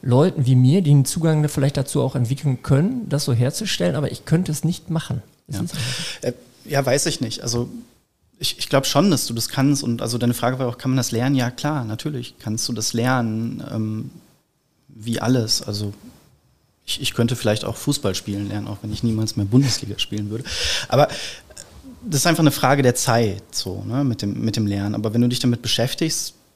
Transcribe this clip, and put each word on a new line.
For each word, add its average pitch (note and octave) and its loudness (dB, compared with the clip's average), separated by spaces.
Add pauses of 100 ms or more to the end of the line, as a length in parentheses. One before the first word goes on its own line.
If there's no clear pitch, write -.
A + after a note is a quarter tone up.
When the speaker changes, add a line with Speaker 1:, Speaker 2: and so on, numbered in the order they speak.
Speaker 1:
Leuten C#3 4
wie C3 6
mir, B2+ 6
die D3+ 4
einen C#3 8
Zugang D#3 2
vielleicht C#3+ 0
dazu C3+ 0
auch C3 0
entwickeln B2+ 0
können, G3+ 2
das C#3+ 0
so C3+ 0
herzustellen, E3+ 0
aber D3 -2
ich - -12
könnte D#3+ 2
es D3 -4
nicht - -2
machen. - -4 (260)
Das D3 -6
Speaker 2:
Ja. G2 -4
Speaker 1:
ist - -6
einfach - -4 (380)
so. - -2
Speaker 2:
Äh, B2 -4 (380)
ja, C#3 0
weiß C3 2
ich D#3+ -2
nicht. A#2 -4
Also A#2+ -2 (720)
ich, - -4
ich - -6
glaub C#3 4
schon, F3+ 4
dass C#3+ 2
du A#2+ -6
das A#2 -4
kannst. C#3 2
Und A#2 -2
also A2+ -4
deine A#2+ 2
Frage B2+ -2
war B2+ -2
auch, A#2 -8
kann C3 -2
man C3 2
das B2+ 0
lernen? B2 2
Ja, A#2+ 2
klar, D3 -4
natürlich A#2+ -8
kannst A2 -4
du B2 -4
das A2 -4
lernen, A2+ -2
ähm, A2 -4 (800)
wie A2 -6
alles. A#2 2
Also G#2 -4 (960)
ich, - -4
ich C3 -2
könnte A#2+ 2
vielleicht A2 0
auch G#2+ -4
Fußball G#2+ -2
spielen G2+ -6
lernen, G#2 -6
auch G#2+ -8
wenn G#2+ -6
ich G#2 -6
niemals A2 0
mehr G2+ 0
Bundesliga A2 0
spielen G#2 -4
würde. A2+ -6 (440)
Aber C3+ 4 (1000)
das D3 0
ist - 2
einfach E3 4
eine D3 6
Frage C#3 4
der B2 6
Zeit, A2+ 2
so, F#2+ -6
ne, B2 -2
mit A#2+ -2
dem, G2+ -4
mit G#2+ 0
dem G#2+ 0
Lernen. G2+ 0
Aber G#2+ -2
wenn A#2 4
du B2 4
dich B2 -2
damit A#2+ 2
beschäftigst - -2 (220)